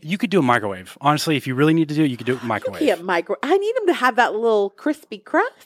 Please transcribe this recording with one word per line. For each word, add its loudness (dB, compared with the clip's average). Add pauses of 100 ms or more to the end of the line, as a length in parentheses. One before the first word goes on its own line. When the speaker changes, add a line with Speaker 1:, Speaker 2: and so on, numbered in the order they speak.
Speaker 1:
You -4
could -4
do 2
a 4
microwave. 0
Honestly, 2
if -8
you -4
really 4
need 2
to -6
do 2
it, 2
you -8
could -14
do 2
it -4
in -8
a -10
Speaker 2:
You -6
Speaker 1:
microwave. -4
Speaker 2:
can't 0
micro-, -2
I 2
need -2
'em -4
to 4
have -2
that 2
little 0
crispy -6
crust. -2 (120)